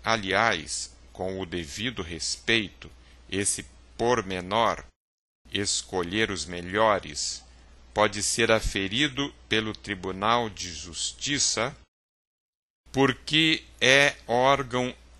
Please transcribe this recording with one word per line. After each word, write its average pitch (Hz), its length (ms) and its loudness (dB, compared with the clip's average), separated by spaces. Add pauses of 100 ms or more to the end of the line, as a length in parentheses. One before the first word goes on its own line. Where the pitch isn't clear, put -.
aliás, 98 880 0 (200)
com 95 260 -6
o 92 60 -6
devido 98 560 -8
respeito, 87 880 -4 (400)
esse 98 340 -2 (320)
pormenor, 101 880 0 (680)
escolher 98 800 -2
os 85 140 -6
melhores, 90 960 -2 (520)
pode 104 280 2
ser 113 280 2
aferido 113 840 0 (160)
pelo 110 240 0
Tribunal 104 800 -2
de 90 200 -10
Justiça, 110 1040 -4 (1160)
porque 147 720 2 (160)
é 139 360 6 (100)
órgão 127 680 2 (260)